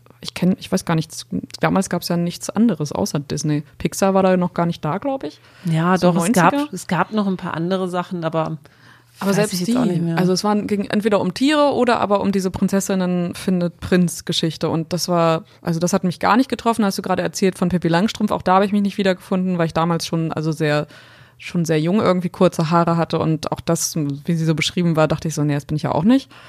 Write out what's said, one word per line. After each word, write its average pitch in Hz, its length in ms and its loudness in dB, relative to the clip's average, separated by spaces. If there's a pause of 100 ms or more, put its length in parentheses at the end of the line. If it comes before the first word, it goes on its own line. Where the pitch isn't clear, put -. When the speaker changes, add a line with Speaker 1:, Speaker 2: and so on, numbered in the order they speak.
(220)
Speaker 1:
ich - 120 -14
kenn, 180 240 0
ich - 140 -10
weiß 190 140 -2
gar 170 100 0
nichts, - 300 -6 (340)
damals 175 300 0
gab's 175 180 -6
ja 175 80 -2
nichts 175 340 -6
anderes 190 400 0
außer - 300 -2
Disney. 147 420 -2 (160)
Pixar 196 360 0
war 190 80 4
da 185 140 4
noch 180 180 0
gar 170 120 0
nicht - 180 -6
da, 156 140 -4
glaub 269 240 -6
ich. 294 180 -12 (260)
Speaker 2:
Ja, 165 320 2
Speaker 1:
So 180 140 4
Speaker 2:
doch, 170 140 2
es 220 60 2
gab, 180 220 6
Speaker 1:
neunziger? 285 200 -2
Speaker 2:
es 180 140 -10
gab 170 240 -2
noch 208 140 0
ein 190 100 -2
paar - 180 -8
andere 185 340 -2
Sachen, 175 360 -6
aber 160 340 -2 (600)
Speaker 1:
Aber 190 120 -2
Speaker 2:
weiß 190 60 2
Speaker 1:
selbst 208 180 2
Speaker 2:
ich 180 60 -2
jetzt 175 80 -2
Speaker 1:
die, 240 100 2
Speaker 2:
auch 247 80 2
nicht 175 160 0
mehr. 165 160 0
Speaker 1:
also 185 140 4
es 185 120 -2
waren, 208 220 0
ging 202 200 -2
entweder 202 340 0
um 185 140 -2
Tiere 294 400 2
oder 240 260 2
aber 202 200 2
um 196 120 0
diese 190 180 0
Prinzessinnen 185 840 0
findet 175 460 -2
Prinz 180 460 0
Geschichte 165 440 -2
und 160 240 -2
das 170 140 -4
war, 165 360 2 (180)
also 165 180 -2
das 175 140 0
hat 190 100 0
mich 175 160 -2
gar 190 180 4
nicht 262 120 2
getroffen, 226 340 0
hast 196 140 0
du 196 40 -6
gerade 185 200 -2
erzählt 180 360 0
von 180 120 0
Pippi 175 180 0
Langstrumpf, 196 420 0
auch - 120 -2
da 185 120 4
habe 196 120 4
ich 196 60 -2
mich 208 100 2
nicht 202 160 -2
wiedergefunden, 185 600 0
weil 165 80 2
ich 160 80 -4
damals 165 320 0
schon, 165 260 -2
also 160 200 -2
sehr, 151 340 0 (520)
schon - 280 -4
sehr 156 140 2
jung 180 200 2
irgendwie 180 300 2
kurze 170 400 2
Haare 170 280 2
hatte 160 200 -2
und 160 340 0
auch - 80 -8
das, - 360 -2
wie 143 380 -2
sie 160 120 0
so 160 80 4
beschrieben 165 420 0
war, 156 120 4
dachte 160 200 -2
ich 156 60 -6
so, 147 100 0
nee, 147 100 2
das 143 120 -4
bin 156 100 -2
ich 151 80 -4
ja 135 80 -2
auch 160 120 0
nicht. 262 260 4 (180)